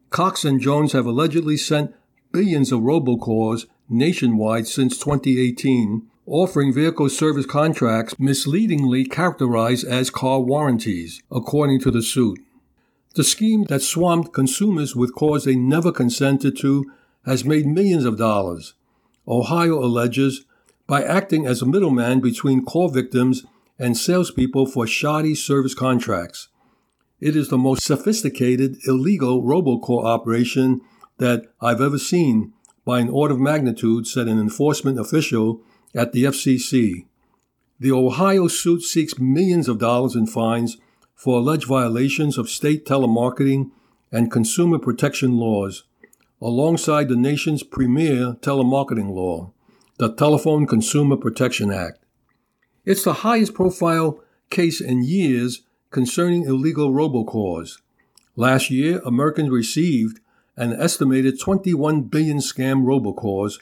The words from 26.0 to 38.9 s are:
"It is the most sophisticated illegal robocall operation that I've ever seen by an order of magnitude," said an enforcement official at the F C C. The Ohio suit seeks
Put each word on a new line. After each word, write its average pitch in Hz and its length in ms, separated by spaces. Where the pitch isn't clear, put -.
"It 151 160
is 143 140
the 135 80
most 131 240
sophisticated 135 1040
illegal 131 560
robocall 123 640
operation 120 760
that 120 420
I've 117 220
ever 139 160
seen 127 560
by 123 140
an 120 100
order 143 240
of 127 60
magnitude," 120 640
said 120 200
an 110 120
enforcement 135 600
official 113 640
at 120 180
the 123 120
F 139 120
C 131 200
C. 107 480
The 131 140
Ohio 170 560
suit 170 360
seeks - 340